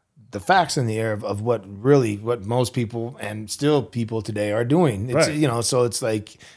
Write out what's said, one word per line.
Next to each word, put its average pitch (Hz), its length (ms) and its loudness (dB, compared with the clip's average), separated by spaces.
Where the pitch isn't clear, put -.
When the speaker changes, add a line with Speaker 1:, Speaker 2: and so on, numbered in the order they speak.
Speaker 1:
the 101 80 -8
facts 175 360 2
in 127 120 2
the 110 100 -2
air 110 140 0
of, 104 120 -6
of 101 160 -4
what 113 280 0
really, 110 480 4
what 110 280 -4
most 120 280 0
people 117 480 -4
and 107 280 -10
still 147 360 2
people 113 380 -4
today 104 300 -2
are 113 120 0
doing. 127 460 2
It's, 151 180 4
Speaker 2:
Right. 151 80 -2
Speaker 1:
you 151 100 0
know, 120 140 0
so 123 240 2
it's 117 180 -4
like, 110 340 -4